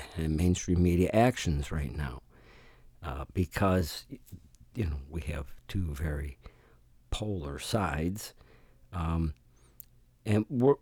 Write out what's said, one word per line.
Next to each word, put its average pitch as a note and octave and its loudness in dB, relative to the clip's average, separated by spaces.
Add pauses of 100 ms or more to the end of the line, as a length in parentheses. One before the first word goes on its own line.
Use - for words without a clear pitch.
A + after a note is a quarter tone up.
(160)
and D#2 0
mainstream F2 4
media F2 6
actions G#2 2
right D2 -4
now, C2 -6 (800)
uh, - -10
because, F#2 0 (680)
you A2 -2
know, D2+ -4 (100)
we D#2+ -8
have C#2+ -8 (160)
two E2+ -2
very D2 -4 (720)
polar E2 -4
sides, F#2 -2 (640)
um, E2 0 (920)
and G#2+ 4
we're, C3+ 4